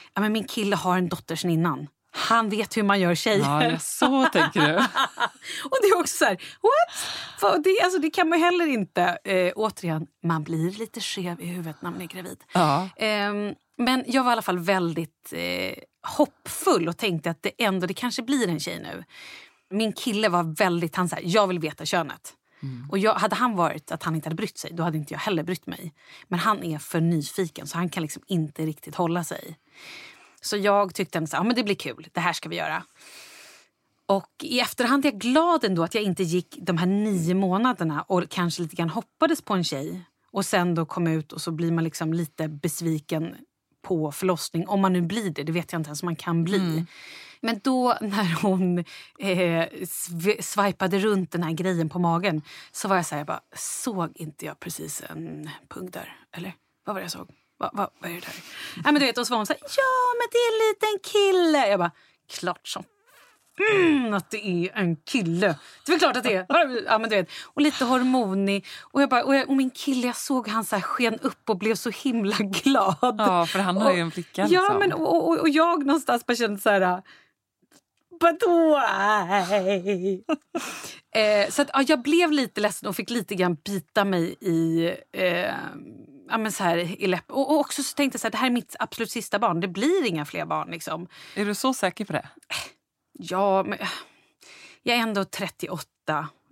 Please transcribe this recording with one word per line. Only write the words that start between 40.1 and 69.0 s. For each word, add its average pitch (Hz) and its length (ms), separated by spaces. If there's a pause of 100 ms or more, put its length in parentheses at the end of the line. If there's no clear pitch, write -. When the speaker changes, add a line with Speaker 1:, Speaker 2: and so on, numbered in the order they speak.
Speaker 1:
Och 196 140
sen 180 300
då 165 100
kom 175 220
ut 160 260
och 170 80
så 170 100
blir 165 200
man 165 120
liksom 160 300
lite 160 340
besviken 156 880 (480)
på 156 280
förlossning. 175 560
Om 196 140
man 190 120
nu 180 80
blir 190 280
det, 147 140
det 160 80
vet 165 200
jag 170 80
inte 151 80
ens 147 160
om 175 40
man 170 80
kan 165 280
bli. 190 140
Speaker 2:
Mm. 170 300 (540)
Speaker 1:
Men 226 220
då 254 380
när 196 400
hon, 185 360 (420)
eh, 175 480 (160)
sv-, 175 580
swipade 196 580
runt 196 320
den 175 120
här 160 80
grejen 170 380
på 180 100
magen 170 420 (300)
så - 160
var 190 80
jag 175 100
så - 100
här, 147 40
jag 147 80
bara, - 140 (140)
"Såg 180 600
inte 156 300
jag 147 140
precis 156 500
en 160 400 (200)
pung 185 200
där? - 260 (200)
Eller 175 180 (320)
vad 208 100
var 190 60
det - 40
jag 170 60
såg? - 180 (300)
Va, - 140
va, 202 160 (120)
vad 175 100
är 170 40
det 180 40
där?" - 160 (400)
Ja, 175 80
men 294 100
du 294 60
vet, 247 180
och 233 100
så 240 60
var 233 40
hon 214 80
så - 80
här, - 80
"Ja, 508 580
men 480 120
det 480 60
är 466 160
en 440 160
liten 415 420
kille." 359 560
Jag 196 120
bara, 175 120 (380)
Klart - 380
som - 160 (920)
"Mm, 294 380
att 190 180
det 214 160
är 180 300
en 170 180
kille. 180 520 (380)
Det - 40
är 330 40
väl 330 60
klart 285 180
att 247 60
det 233 120
är." 185 100 (420)
Ja, 220 120
men 226 100
du 214 60
vet. 185 140 (160)
Och - 160
lite 285 240
hormonig. 220 800 (160)
Och - 200